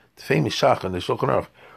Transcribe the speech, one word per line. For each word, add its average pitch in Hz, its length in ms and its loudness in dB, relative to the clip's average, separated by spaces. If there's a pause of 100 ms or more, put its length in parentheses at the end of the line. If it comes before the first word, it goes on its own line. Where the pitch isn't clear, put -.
(160)
the - 80 -20
famous 143 320 0
Shach - 280 2
in 92 100 -4
the 90 60 -4
Shulchan 127 300 -2
Aruch, 113 180 0 (300)